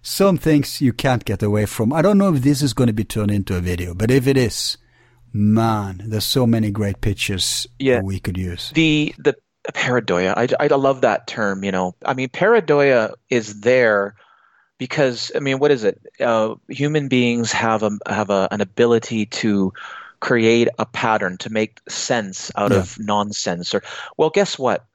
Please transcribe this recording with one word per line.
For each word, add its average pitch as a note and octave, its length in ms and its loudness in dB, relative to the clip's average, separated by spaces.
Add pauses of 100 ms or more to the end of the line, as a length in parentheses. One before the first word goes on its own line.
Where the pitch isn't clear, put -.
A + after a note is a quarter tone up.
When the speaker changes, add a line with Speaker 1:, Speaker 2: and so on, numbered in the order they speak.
Speaker 1:
some G3 360 2
things D3 420 2
you B2+ 120 4
can't B2+ 320 -2
get G#2 180 -2
away G#2 240 2
from. A2+ 260 0
I D#3+ 100 2
don't G3+ 160 4
know G3 160 4
if B2+ 80 0
this C#3+ 200 2
is C3 120 0
gonna A#2+ 180 2
be G#2+ 120 -2
turned G#2 280 -2
into G2 240 -2
a F2+ 40 -2
video, F2+ 340 -4
but A2 160 0
if C3 180 4
it C3+ 80 4
is, - 400 0 (560)
man, G#2 760 0
there's A2 180 -4
so B2+ 220 2
many A2+ 240 2
great G2+ 300 -4
pictures - 680 -2 (120)
Speaker 2:
Yeah. B2+ 240 2
Speaker 1:
we F#2+ 180 -6
could F2+ 180 -6
use. F2 360 -8
Speaker 2:
The, D3+ 440 2
the C#3 160 0 (380)
pareidoia, G2 640 0
I, B2 280 0
I D3 40 0
love C3+ 320 2
that A#2 260 0
term, G2 380 -4
you G2 80 -2
know. F#2 220 -2 (100)
I C3+ 100 -2
mean, C3 140 -6
pareidoia D3 840 2 (160)
is G#2+ 320 -2
there G#2+ 520 4 (640)
because, B2+ 560 -2
I - 60 -2
mean, C3+ 180 -2
what D3 120 4
is A#2+ 140 2
it? F#2+ 140 0 (220)
Uh, A2 340 0 (140)
human C#3+ 400 -2
beings A#2+ 440 0
have A2 300 0
a, G#2+ 100 0 (140)
have G2 240 -4
a, G2 200 2
an G#2 100 -4
ability A2+ 640 0 (160)
to G2 320 0 (480)
create A#2 480 4 (100)
a G#2+ 80 -2
pattern, G#2 520 -2
to - 120 -12
make A2 380 -4
sense - 680 -6
out G2+ 160 0
Speaker 1:
Yeah. G2+ 80 2
Speaker 2:
of - 180 -12
nonsense. G#2 760 -4
Or, G2 80 -2 (360)
well, D#3 100 2
guess G3 300 0
what? B2 260 -2 (100)